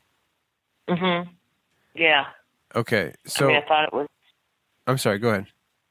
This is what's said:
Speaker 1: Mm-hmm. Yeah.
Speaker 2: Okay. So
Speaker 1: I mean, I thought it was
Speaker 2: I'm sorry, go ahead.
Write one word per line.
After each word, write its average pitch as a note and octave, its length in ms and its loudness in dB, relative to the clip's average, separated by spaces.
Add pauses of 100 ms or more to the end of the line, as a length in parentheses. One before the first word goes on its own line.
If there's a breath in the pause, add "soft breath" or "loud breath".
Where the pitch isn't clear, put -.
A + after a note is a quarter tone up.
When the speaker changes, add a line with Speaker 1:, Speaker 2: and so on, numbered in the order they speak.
(880)
Speaker 1:
Mm-hmm. F3 420 -2 (640)
Yeah. D3+ 320 2 (480)
Speaker 2:
Okay. A2 400 0 (100)
So - 220 -2
Speaker 1:
I - 20 4
mean, D3 80 4
I D3 100 -2
thought D#3 180 2
it - 80 -4
was C#3 140 -4 (800)
Speaker 2:
I'm C3 120 0
sorry, G#2 200 0
go A2+ 120 0
ahead. G#2 160 -2 (440)